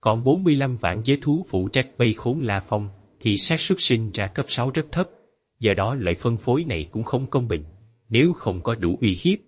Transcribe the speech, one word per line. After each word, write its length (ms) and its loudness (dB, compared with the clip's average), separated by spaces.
Còn 240 0
bốn 200 4
mươi 120 4
lăm 200 -2
vạn 280 -2
giới 180 4
thú 260 0
phụ 200 -2
trách 180 0
vây 140 4
khốn 280 -2
La 280 0
Phong, 200 -2
thì 160 2
xác 240 0
suất 200 -2
sinh 340 0
ra 120 -4
cấp 220 -4
sáu 220 -2
rất 220 -4
thấp. 140 -2
Do 180 2
đó 180 0
loại 200 0
phân 220 0
phối 280 0
này 260 -4
cũng 140 -4
không 220 -2
công 220 -2
bình. 160 -2
Nếu 240 4
không 280 -4
có 200 -2
đủ 200 0
uy 200 2
hiếp 260 2